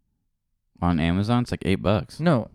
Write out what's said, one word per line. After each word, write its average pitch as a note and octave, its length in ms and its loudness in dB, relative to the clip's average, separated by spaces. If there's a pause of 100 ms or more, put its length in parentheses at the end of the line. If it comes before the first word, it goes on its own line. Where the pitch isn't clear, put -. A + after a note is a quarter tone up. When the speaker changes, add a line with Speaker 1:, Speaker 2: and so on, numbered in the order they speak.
(840)
Speaker 1:
On F2 180 2
Amazon, G2+ 420 2
it's A#2+ 100 -6
like - 120 -6
eight F#2+ 180 0
bucks. - 380 -2
Speaker 2:
No. D3 340 0